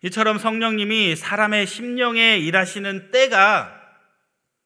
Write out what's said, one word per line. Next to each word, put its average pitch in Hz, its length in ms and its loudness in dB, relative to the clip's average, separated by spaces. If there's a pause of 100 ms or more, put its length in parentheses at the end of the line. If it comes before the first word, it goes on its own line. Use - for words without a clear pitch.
이처럼 214 360 -2
성령님이 220 760 -2
사람의 208 500 -2
심령에 233 720 0
일하시는 190 760 -2
때가 214 680 4 (840)